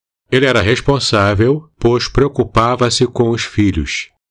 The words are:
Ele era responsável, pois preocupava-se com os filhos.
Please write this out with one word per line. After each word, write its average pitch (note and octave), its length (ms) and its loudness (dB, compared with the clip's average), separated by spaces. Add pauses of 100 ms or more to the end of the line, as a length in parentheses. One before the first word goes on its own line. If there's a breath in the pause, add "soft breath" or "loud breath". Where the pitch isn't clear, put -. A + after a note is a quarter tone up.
(300)
Ele C3 160 2
era B2 160 2
responsável, A2+ 1080 0 (100)
pois A#2 280 0
preocupava-se B2 1000 0
com A#2 220 0
os A2+ 140 -2
filhos. F2 680 -2 (220)